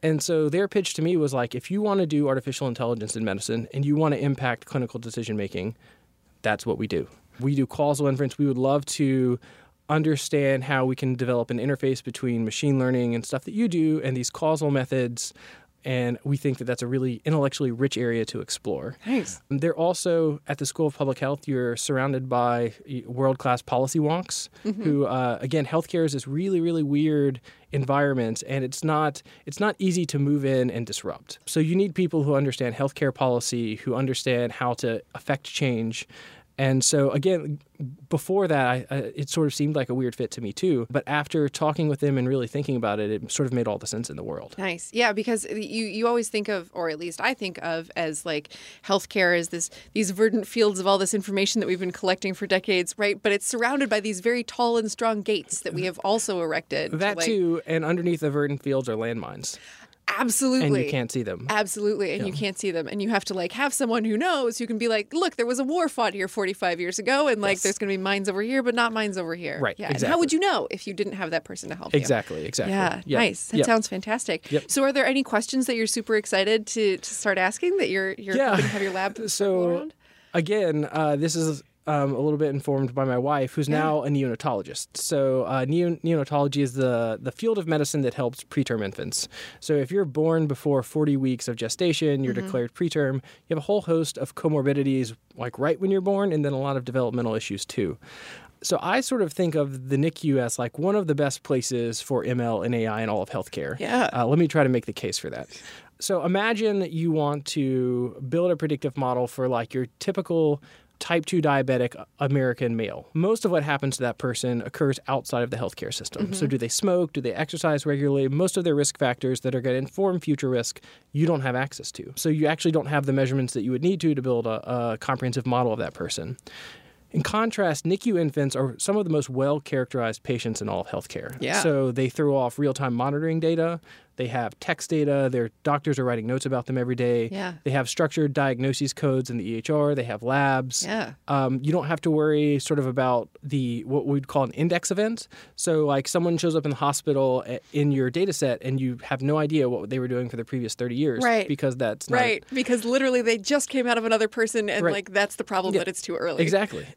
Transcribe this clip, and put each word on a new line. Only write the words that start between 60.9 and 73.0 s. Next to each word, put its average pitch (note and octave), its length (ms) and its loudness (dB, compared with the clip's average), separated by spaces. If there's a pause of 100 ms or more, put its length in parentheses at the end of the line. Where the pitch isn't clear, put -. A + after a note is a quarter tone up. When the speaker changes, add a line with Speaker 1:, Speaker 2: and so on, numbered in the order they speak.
Speaker 1:
can't B2+ 200 -2
see B2+ 120 -2
them. G#2 260 -6
Speaker 2:
Absolutely. G#3 640 0
And F3 100 -4
Speaker 1:
Yeah. G3+ 60 -2
Speaker 2:
you F#3 60 -4
can't G3 260 -4
see G3 100 -2
them. E3 180 -2
And G3+ 140 -4
you G3+ 80 -2
have G#3 160 0
to, - 80 -6
like, F3+ 200 -4
have C4+ 200 0
someone A#3 320 0
who A3 120 0
knows, C4+ 420 0
who A#3+ 80 -4
can A3+ 100 -2
be A#3 100 0
like, G#3+ 260 0
"Look, E4+ 220 0
there A#3 120 0
was A#3+ 100 0
a C4+ 60 0
war D#4+ 260 2
fought G#3+ 240 0
here F#3+ 140 -2
forty-five F#3 520 -2
years F3+ 200 -4
ago, C4+ 280 2
and, A3+ 140 2
like, G3 140 2
Speaker 1:
Yes. F#3 80 -6
Speaker 2:
there's G3 160 0
gonna G3 140 -2
be F#3+ 40 0
mines G3 320 0
over G3 140 -2
here, C4 180 2
but A#3+ 140 0
not A#3 180 2
mines G#3+ 240 -2
over E3 160 -4
here." F3 260 -6
Speaker 1:
Right, A#2+ 200 0
Speaker 2:
Yeah. G#3 80 -6
And - 60 -2
how - 20 0
Speaker 1:
exactly. E4 240 2
Speaker 2:
would D#4 140 2
you D#4+ 60 2
know F4 300 2
if - 160 -8
you G3 80 -8
didn't G3 200 -4
have F#3+ 180 -6
that E3 120 -2
person - 260 -14
to - 60 -8
help - 160 -8
you? D3+ 80 4
Speaker 1:
Exactly, G#2+ 460 0
exactly. - 300 -2
Speaker 2:
Yeah. F#3 320 0